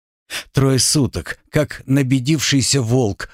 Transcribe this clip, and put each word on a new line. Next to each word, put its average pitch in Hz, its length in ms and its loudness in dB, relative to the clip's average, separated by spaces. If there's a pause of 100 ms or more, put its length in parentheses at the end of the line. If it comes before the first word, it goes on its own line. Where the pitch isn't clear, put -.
(520)
Трое 135 280 2
суток, 113 580 -2 (140)
как - 340 -2
набедившийся 135 960 0
волк 113 520 0